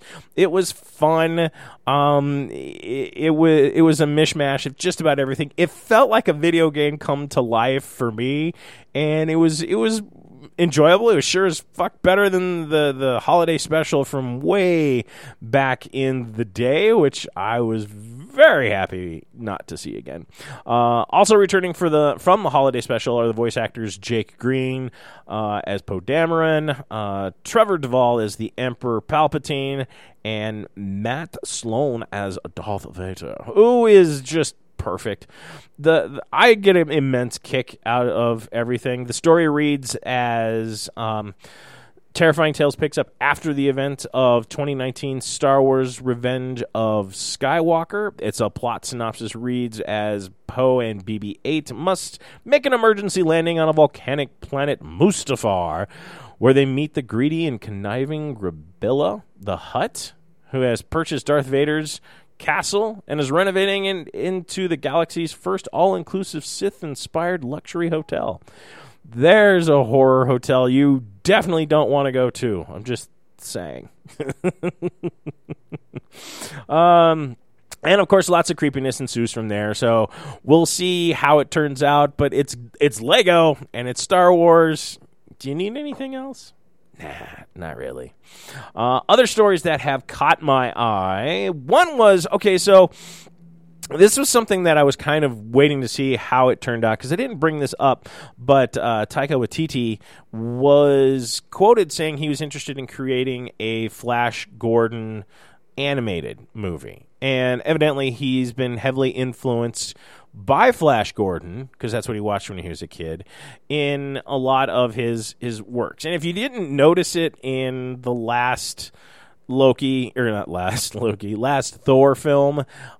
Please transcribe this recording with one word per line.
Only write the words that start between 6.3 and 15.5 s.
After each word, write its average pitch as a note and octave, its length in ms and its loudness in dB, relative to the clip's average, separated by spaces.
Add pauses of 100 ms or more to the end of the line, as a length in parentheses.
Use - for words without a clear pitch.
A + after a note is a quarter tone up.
video E3 380 2
game D3 280 -2
come C#3+ 300 -4
to - 120 -2
life B2 440 0
for - 280 -6
me, C#3+ 400 -4 (420)
and D#3 360 -2
it D#3+ 60 0
was, D#3+ 260 2
it F#3+ 140 -2
was A3 260 0 (560)
enjoyable. E3+ 500 4
It A3 60 6
was C#3 100 2
sure F#3+ 220 0
as D#3+ 140 -2 (120)
fuck - 300 -4
better G3 260 4
than F3+ 400 -2
the, D3 240 2
the C3 280 -2
holiday E3 360 2
special D3+ 480 -2
from B2+ 360 -6
way D#3+ 640 0 (360)
back C3 520 -2